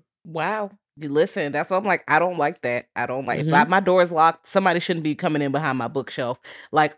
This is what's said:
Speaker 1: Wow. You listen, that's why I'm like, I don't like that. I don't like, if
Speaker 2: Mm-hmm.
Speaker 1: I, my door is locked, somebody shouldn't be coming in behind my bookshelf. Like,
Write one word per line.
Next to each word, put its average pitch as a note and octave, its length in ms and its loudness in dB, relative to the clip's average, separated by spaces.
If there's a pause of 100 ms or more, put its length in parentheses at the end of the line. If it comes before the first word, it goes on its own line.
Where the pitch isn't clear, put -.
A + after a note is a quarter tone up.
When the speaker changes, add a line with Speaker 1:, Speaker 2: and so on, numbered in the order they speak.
(240)
Speaker 1:
Wow. F#3+ 460 -6 (260)
You D3 120 -10
listen, D3+ 420 0
that's D3+ 220 -4
why F#3 40 0
I'm F#3 80 -2
like, F#3 220 -2
I D3+ 140 4
don't F3 180 0
like D3+ 240 -2
that. B2 320 -4
I A#2+ 120 -4
don't B2+ 200 -6
like, B2 140 -2
if D3+ 60 -2
Speaker 2:
Mm-hmm. D#3 80 2
Speaker 1:
I, D3 100 8
my F3+ 160 2
door F#3 240 4
is F3 80 -2
locked, E3 340 2
somebody F#3 320 2
shouldn't E3+ 240 -2
be D3+ 140 -2
coming D#3 260 0
in C#3 80 0
behind C#3 260 -2
my A#2 120 -4
bookshelf. B2+ 520 -6 (300)
Like, D3+ 280 2